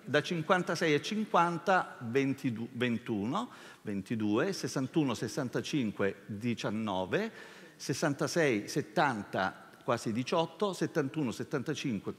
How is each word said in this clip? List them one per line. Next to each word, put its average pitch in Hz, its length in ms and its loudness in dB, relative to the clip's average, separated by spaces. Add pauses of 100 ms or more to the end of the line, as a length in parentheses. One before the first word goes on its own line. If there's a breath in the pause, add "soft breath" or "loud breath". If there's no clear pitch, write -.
Da 143 180 2
cinquantasei 170 720 2
a 143 80 4
cinquanta, 180 960 2
ventidue, 127 720 0
ventuno, 120 800 0 (320 loud breath)
ventidue, 107 720 0
sessantuno, 135 600 0
sessantacinque, 117 1120 -2
diciannove, 110 1040 -2 (440 loud breath)
sessantasei, 143 920 2
settanta, 117 960 0 (180)
quasi 120 280 0
diciotto, 165 600 0
settantuno, 147 580 0
settantacinque, 120 880 -4